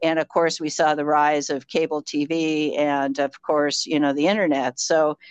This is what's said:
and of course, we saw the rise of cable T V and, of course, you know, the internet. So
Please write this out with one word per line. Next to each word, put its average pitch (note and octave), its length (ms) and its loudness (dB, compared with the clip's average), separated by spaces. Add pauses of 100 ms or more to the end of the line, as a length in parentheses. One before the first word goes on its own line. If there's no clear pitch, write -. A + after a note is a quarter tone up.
and D#3+ 180 0
of D3+ 100 -2
course, E3 300 0
we D#3 100 -4
saw D3+ 260 2
the D3 100 -2
rise D3 440 2
of C#3 180 -6
cable D#3+ 340 -2
T D3 240 -4
V D#3 520 -2
and, C#3+ 420 0
of C#3 220 -4
course, D3 440 0
you D3 140 0
know, C#3+ 140 2
the C#3+ 140 0
internet. D3 520 0
So D#3 380 0 (140)